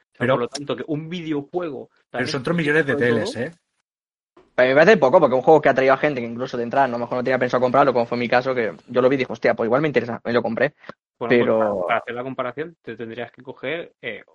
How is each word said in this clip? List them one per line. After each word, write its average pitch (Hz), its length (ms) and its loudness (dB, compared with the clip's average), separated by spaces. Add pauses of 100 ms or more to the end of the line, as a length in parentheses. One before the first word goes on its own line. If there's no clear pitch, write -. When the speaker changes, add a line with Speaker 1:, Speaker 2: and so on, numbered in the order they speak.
(120)
Speaker 1:
O - 20 -20
sea, - 60 -20
Speaker 2:
Pero, 123 140 2
Speaker 1:
por 123 80 0
lo 120 60 -4
tanto, 139 300 -6
que 135 100 -10
un 160 220 -6
videojuego 156 800 -6 (200)
tan 123 100 -6
Speaker 2:
pero 127 80 -2
son 131 160 -4
tres 170 120 -2
millones 156 300 2
de 139 80 -2
Speaker 1:
específico 120 240 2
y - 20 0
Speaker 2:
teles, 98 140 -4
Speaker 1:
todo 113 100 -6
Speaker 2:
¿eh? 160 80 -8 (1040)
Speaker 3:
A 127 60 4
mí 127 40 4
me 135 80 2
parece 175 220 8
poco, 139 220 4
porque 131 160 4
un 127 60 0
juego 156 200 6
que 147 80 4
ha 135 40 2
traído 131 200 2
a - 40 2
gente 147 240 -2
que 117 60 -8
incluso 123 300 -8
de 117 60 -4
entrada 135 240 0
no, 120 80 -6
a 117 40 -6
lo 120 60 -4
mejor 127 120 -6
no 123 60 -4
tenía 127 160 0
pensado 123 220 0
comprarlo, 131 320 4
como 117 120 2
fue 120 120 -6
mi 120 100 -4
caso, 127 260 0
que 110 220 -2 (120)
yo 123 140 0
lo 127 80 4
vi 139 60 2
y - 40 -4
dije, 123 120 -4
"Hostia, 127 240 0
pues 117 120 -2
igual 127 140 2
me 160 60 0
interesa", 120 380 -2
y 117 80 -4
lo 120 80 2
compré. 113 320 -2 (440)
Speaker 1:
Bueno, 120 120 -8
pues 123 100 4
Speaker 3:
Pero 117 180 2 (120)
Speaker 1:
para, 92 180 -4
para 110 120 0
hacer 120 160 -12
la 123 80 -10
comparación, 135 580 -8
te 117 160 -14
tendrías 117 340 -12
que - 120 -20
coger, 135 580 -12
eh, 113 220 -12 (120)